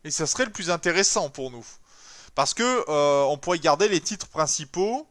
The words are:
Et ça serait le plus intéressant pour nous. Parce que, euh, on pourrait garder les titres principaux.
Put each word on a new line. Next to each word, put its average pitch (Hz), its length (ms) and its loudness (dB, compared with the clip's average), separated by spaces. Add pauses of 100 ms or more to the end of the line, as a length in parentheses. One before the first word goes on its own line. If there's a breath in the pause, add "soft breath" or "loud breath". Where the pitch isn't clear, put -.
Et 156 60 -12
ça 156 160 -2
serait - 180 0
le 214 80 -6
plus 175 180 -6
intéressant 175 600 0
pour 131 200 -8
nous. 120 160 -14 (680 loud breath)
Parce 139 200 0
que, 247 340 0
euh, 143 360 4
on 143 140 0
pourrait 175 200 -2
garder 160 300 4
les 180 120 2
titres - 280 -10
principaux. 185 840 -2